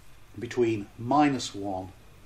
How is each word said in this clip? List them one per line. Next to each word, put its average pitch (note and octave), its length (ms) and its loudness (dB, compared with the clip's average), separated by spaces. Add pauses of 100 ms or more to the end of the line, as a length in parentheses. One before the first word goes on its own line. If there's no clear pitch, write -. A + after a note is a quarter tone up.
(380)
between A2+ 480 0 (120)
minus C3+ 560 2
one F#2+ 340 -6 (380)